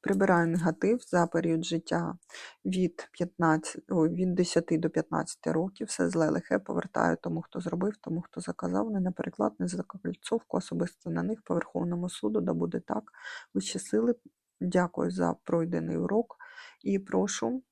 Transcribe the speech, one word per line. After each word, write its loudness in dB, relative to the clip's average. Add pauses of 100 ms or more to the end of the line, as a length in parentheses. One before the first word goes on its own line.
Прибираю 4
негатив 2
за 4
період 0
життя -2 (480)
від -2
п'ятнадцяти, 0
ой, 4
від 2
десяти 2
до 0
п'ятнадцяти -2
років. -2
Все 0
зле, 2
лихе 0
повертаю 0
тому, -4
хто -10
зробив, -2
тому, -6
хто -12
заказав, -2
не -2
на 0
переклад, -2
не 0
за -4
кольцовку, -6
особисто -4
на -2
них, -4
по -4
Верховному -2
суду, -2
да 0
буде -2
так. -4 (500)
Ви 0
щасили. 0 (440)
Дякую 0
за 0
пройдений 0
урок -2 (460)
і 2
прошу -2